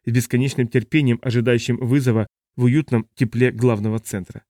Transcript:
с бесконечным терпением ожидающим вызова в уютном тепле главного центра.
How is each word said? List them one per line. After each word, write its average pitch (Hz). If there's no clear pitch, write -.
с 117
бесконечным 127
терпением 123
ожидающим 120
вызова 123
в 127
уютном 123
тепле 123
главного 113
центра. -